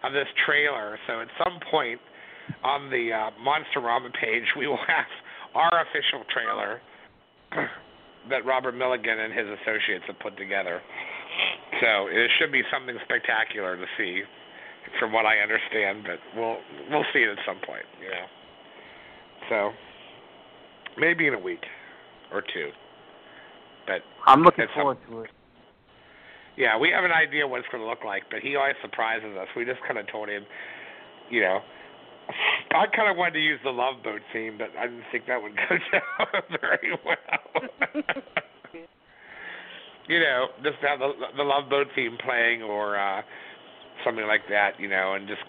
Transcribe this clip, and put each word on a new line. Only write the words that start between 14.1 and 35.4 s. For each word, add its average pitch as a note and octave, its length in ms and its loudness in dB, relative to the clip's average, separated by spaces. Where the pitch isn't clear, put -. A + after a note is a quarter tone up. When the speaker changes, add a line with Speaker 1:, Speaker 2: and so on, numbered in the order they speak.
Speaker 1:
from A2+ 140 0
what A2+ 100 4
I G#2+ 140 6
understand, G#2 680 0
but F2 160 -6
we'll, A2+ 200 -2
we'll D3 240 2
see C#3 60 4
it A2+ 120 4
at G2 140 -8
some F#2 100 -4
point, - 180 -12
you F#2+ 80 -10
know. F2+ 140 -8
So G#2 220 2
maybe E3 260 4
in C#3 80 4
a G#2+ 40 -2
week F2+ 260 -6
or G2 100 -2
two. D2+ 280 -6
But F#2 160 -2
Speaker 2:
I'm C3+ 160 12
looking E3+ 220 10
Speaker 1:
at A2 100 -6
some D3 80 2
Speaker 2:
forward C3+ 160 2
to A2+ 120 -10
it. A2 80 -14
Speaker 1:
Yeah, A2+ 220 4
we D#3+ 160 6
have F#3 100 4
an F3 80 4
idea D3+ 360 4
what B2+ 120 -4
it's - 120 -10
gonna A2+ 140 -6
look A#2 180 -6
like, G2 260 -4
but A2+ 100 -6
he C#3 160 -4
always C#3 260 2
surprises A2 580 -4
us. F#2+ 160 -8
We A#2+ 80 -2
just B2+ 220 -6
kinda A#2+ 240 -4
told G#2+ 180 -8
him, G#2 160 -6
you A#2+ 120 4
know, F#2 180 4
I G3 220 6
kinda G#3+ 200 4
wanted F3 200 0
to D#3 60 0
use D3+ 240 2
the C3+ 80 0
Love B2 320 -2
Boat G#2+ 160 -4
theme, A2 240 -6
but G#2+ 220 -6
I A2+ 80 -2
didn't A#2+ 240 -8
think A#2 160 -4
that B2 160 0